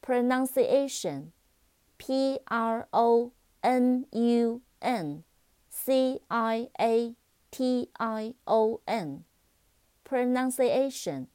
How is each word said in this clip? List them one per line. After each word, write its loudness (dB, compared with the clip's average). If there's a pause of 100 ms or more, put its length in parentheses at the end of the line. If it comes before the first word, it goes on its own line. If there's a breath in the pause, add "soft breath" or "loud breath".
pronunciation，P -2
R -2
O 2 (280)
N 2
U 2 (180)
N， -4 (640)
C 2
I -2
A 0 (340)
T -2
I -6 (100)
O 2
N，pronunciation -4